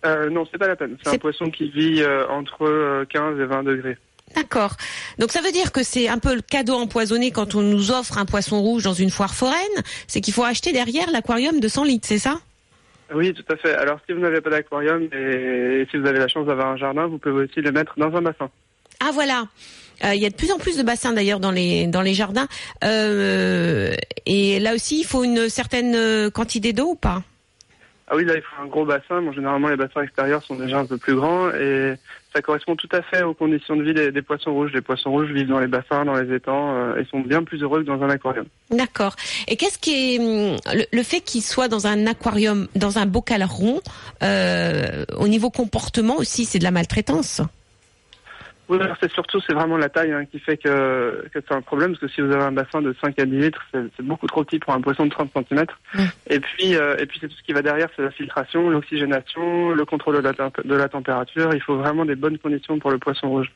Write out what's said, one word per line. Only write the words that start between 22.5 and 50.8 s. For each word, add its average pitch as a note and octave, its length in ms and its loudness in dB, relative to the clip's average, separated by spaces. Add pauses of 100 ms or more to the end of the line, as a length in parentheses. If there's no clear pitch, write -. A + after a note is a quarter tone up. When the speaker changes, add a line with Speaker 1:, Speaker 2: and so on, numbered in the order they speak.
Speaker 2:
Euh, F#3+ 1080 2 (320)
et G3 340 2
là A3 140 2
aussi, D4+ 260 -2
il D#4+ 40 0
faut B3+ 200 0
une A#3 240 2
certaine, A#3+ 480 0
euh, A3 340 2
quantité A3+ 420 -2
d'eau C4 180 0
ou F4 40 0
pas ? F#3+ 280 -2 (880)
Speaker 1:
Ah D3 40 2
oui, E3+ 80 4
là, E3+ 100 2
il D#3 80 -2
faut C#3+ 200 -14
un C#3+ 40 -10
gros D3+ 180 0
bassin. D3 380 -2
Bon, D#3 100 -2
généralement, C#3 360 0
les D3 80 2
bassins C3+ 260 -2
extérieurs C#3 400 0
sont C3+ 140 -10
déjà C3 240 -2
un C3+ 60 -2
peu B2+ 120 -4
plus C3+ 160 2
grands E3+ 360 2
et C3+ 440 0 (400)
ça D3 80 0
correspond D3+ 320 0
tout E3 160 -8
à F3+ 120 2
fait F#3 200 0
aux E3 120 0
conditions D#3 420 0
de D3+ 80 2
vie D#3+ 100 2
des, D3+ 160 2
des C#3 120 -2
poissons D3 300 -2
rouges. C#3+ 220 0
Les C3 60 2
poissons C3 300 -4
rouges D3 200 2
vivent C#3 180 0
dans C3+ 120 2
les B2+ 80 2
bassins, B2+ 360 0
dans C#3+ 120 0
les B2+ 180 0
étangs, C3+ 400 -2
euh, B2 260 -2
et C3 40 0
sont C3+ 160 -4
bien C#3+ 240 2
plus D#3 180 -8
heureux D3+ 200 2
que D3+ 40 -2
dans C#3 160 -2
un C#3 80 2
aquarium. C#3+ 360 -2 (240)
Speaker 2:
D'accord. A#3 440 0 (320)
Et A3 100 -2
qu'est-ce G4 220 -2
qui C4 380 0
est, - 20 0
hum, G#3+ 380 0 (180)
le, A3 180 2
le A#3+ 120 2
fait F4 160 -2
qu'ils - 220 -4
soient B3+ 260 0
dans G#3+ 180 0
un G#3 220 2
aquarium, G#3 640 0
dans G3+ 240 2
un G3+ 80 2
bocal G#3 380 0
rond, A3 360 0 (440)
euh, F3+ 800 0 (120)
au G#3 120 2
niveau A3 220 4
comportement A3+ 680 0
aussi, B3 300 -2
c'est - 120 0
de E3+ 60 2
la F3+ 80 2
maltraitance ? G#3+ 720 0 (1300)
Speaker 1:
Oui, F#3 120 4
alors F#3 220 0
c'est F3 80 0
surtout, F#3 340 -2
c'est - 80 -2
vraiment E3 240 2
la D3 120 2
taille, D#3+ 240 0
hein, C#3+ 180 -2
qui D3+ 80 -12
fait D3+ 180 -2
que, C3 680 0 (100)